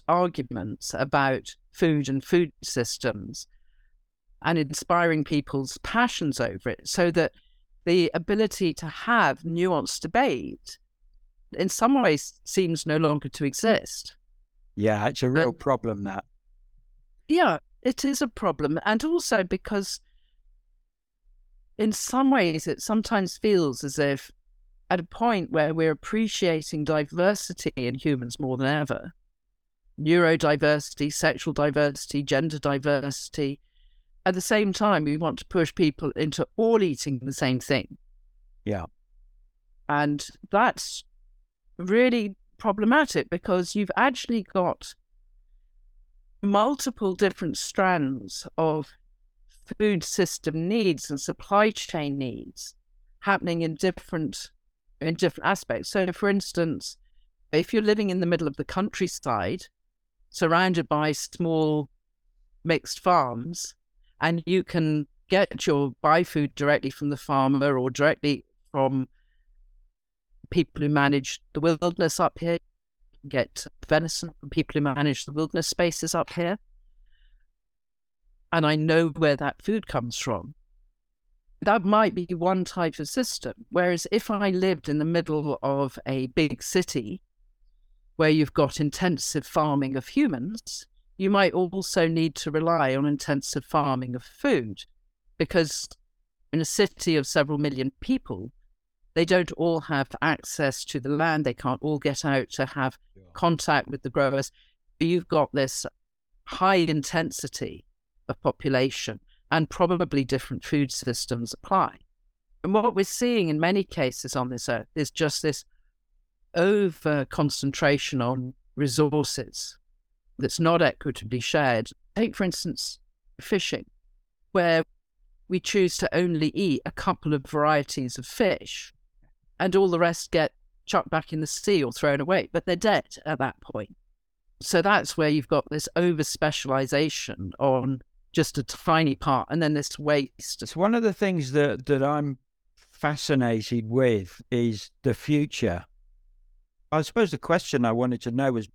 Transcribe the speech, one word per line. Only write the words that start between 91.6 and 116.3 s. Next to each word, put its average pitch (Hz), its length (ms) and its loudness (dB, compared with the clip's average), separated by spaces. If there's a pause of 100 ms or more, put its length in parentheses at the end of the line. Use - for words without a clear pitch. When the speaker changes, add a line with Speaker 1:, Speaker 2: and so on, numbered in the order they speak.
Speaker 1:
need 160 280 0
to - 160 -6
rely 156 440 2
on 139 100 0
intensive 143 600 -2
farming 131 500 -2
of 123 80 -10
food, 131 600 -2 (540)
because 160 500 0 (640)
in 160 80 2
a 151 40 -2
city - 500 0
of 139 100 2
several 147 320 0
million 135 420 -2
people, 123 520 -4 (640)
they 170 100 4
don't 180 280 2
all 165 280 0
have 139 280 -2 (120)
access 143 640 -2
to - 140 -6
the 131 100 -6
land. 151 360 2
They 123 80 0
can't - 280 -4
all 147 180 -2
get 143 240 -2
out 139 280 0
to 135 140 -2
have 131 320 -4 (180)
Speaker 2:
Yeah. - 80 -20 (100)
Speaker 1:
contact 160 540 0
with 135 160 -10
the 135 60 -6
growers. 139 420 0 (480)
You've 170 280 0
got 151 260 2
this 135 320 -2 (580)
high 190 320 2
intensity 156 1120 -2 (420)
of - 140 -8
population, 131 800 -2 (320)
and 160 180 2
probably 170 560 0
different 127 400 -4
food 143 260 0
systems - 640 -6
apply. - 440 -2 (640)
And 190 100 -2
what 214 220 2
we're 190 100 2
seeing 233 440 0
in 151 100 0
many 180 240 2
cases 135 520 -4
on 127 140 -2
this 123 180 -8
earth 113 280 -2
is 147 160 -2
just 151 320 0
this 151 200 -2 (920)